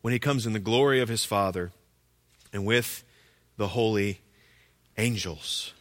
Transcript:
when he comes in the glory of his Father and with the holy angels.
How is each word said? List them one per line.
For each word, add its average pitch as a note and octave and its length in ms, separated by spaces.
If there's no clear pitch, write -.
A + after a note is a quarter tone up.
when A#2 120
he B2 60
comes C3+ 260
in A2+ 80
the A2 60
glory B2+ 420
of A#2 80
his A2+ 160
Father F#2+ 460
and G2+ 140
with A2+ 380
the G#2 120
holy G#2 520
angels. G2+ 840